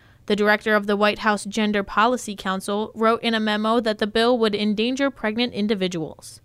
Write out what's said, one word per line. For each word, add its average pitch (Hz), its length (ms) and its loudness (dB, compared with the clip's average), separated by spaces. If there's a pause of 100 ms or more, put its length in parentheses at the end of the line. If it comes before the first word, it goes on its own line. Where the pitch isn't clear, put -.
(260)
The 208 100 2
director 214 380 2
of 202 140 2
the 202 100 2
White 208 220 2
House 214 260 0
Gender 208 380 0
Policy 220 520 0
Council 202 600 -4
wrote 220 260 2
in 226 140 0
a 220 40 0
memo 214 400 0
that 220 200 -2
the 226 80 0
bill 233 320 2
would 220 160 2
endanger 226 560 0
pregnant 226 420 -4
individuals. 185 920 -4